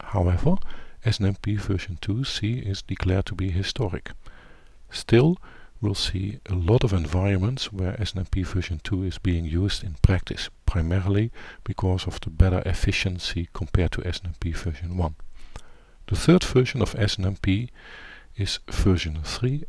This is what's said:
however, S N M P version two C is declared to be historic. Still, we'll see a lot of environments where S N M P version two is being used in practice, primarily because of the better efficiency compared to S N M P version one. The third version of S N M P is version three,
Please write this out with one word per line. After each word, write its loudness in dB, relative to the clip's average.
however, 4
S 0
N 4
M 0
P -2
version -4
two -2
C -2
is -4
declared 0
to -8
be -2
historic. -4
Still, 4
we'll 0
see -4
a 0
lot 4
of 2
environments 0
where -4
S -4
N -2
M -4
P 0
version -2
two -2
is -4
being 2
used 0
in -6
practice, 2
primarily 2
because 0
of -6
the -8
better 6
efficiency 0
compared 2
to -4
S -4
N -4
M -12
P -2
version -4
one. 0
The 0
third 6
version 2
of 0
S 0
N 0
M 0
P 0
is -4
version 2
three, -2